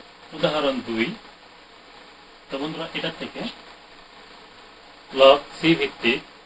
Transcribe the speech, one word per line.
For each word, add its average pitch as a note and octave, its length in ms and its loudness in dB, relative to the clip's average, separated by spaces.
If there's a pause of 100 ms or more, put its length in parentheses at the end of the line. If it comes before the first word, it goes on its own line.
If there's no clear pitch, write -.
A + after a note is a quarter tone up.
(360)
উদাহরণ D3+ 380 0 (140)
দুই। A2+ 180 0 (1400)
তো - 140 -12
বন্ধুরা, D#3+ 240 -6 (100)
এটার - 260 -8
থেকে - 180 -10 (1800)
log C#3 200 10 (180)
c - 20 -12 (200)
ভিত্তিক - 400 -2 (260)